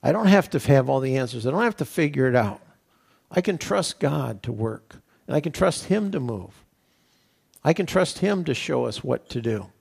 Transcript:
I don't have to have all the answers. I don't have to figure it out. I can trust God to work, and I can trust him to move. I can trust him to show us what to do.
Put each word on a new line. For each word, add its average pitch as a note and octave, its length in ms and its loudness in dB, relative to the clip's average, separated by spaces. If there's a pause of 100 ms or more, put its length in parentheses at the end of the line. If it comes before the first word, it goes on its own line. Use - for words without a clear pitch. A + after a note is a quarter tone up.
I C3 80 2
don't G#3 160 2
have F#3+ 240 6
to C#3+ 80 0
have C3+ 300 4
all C3+ 100 2
the C3 180 0
answers. A#2+ 300 -4
I C3 40 0
don't G3 120 0
have A3+ 140 0
to C#3+ 80 -4
figure C#3+ 420 0
it B2 80 2
out. G#2+ 260 2 (720)
I F#3 100 2
can F3+ 160 0
trust - 420 -2
God C3+ 440 -2
to B2 80 -6
work, A2 460 -6 (280)
and - 100 -4
I D3+ 40 4
can D3 140 -4
trust - 320 0
him G3+ 260 0
to F3+ 80 -4
move. G#2 440 -8 (1000)
I D#3 100 2
can F3 140 -2
trust - 320 0
him G3 240 0
to D3+ 100 -2
show B2 320 -2
us A2 180 -8
what B2 260 -4
to B2 120 -6
do. G#2+ 260 -2 (140)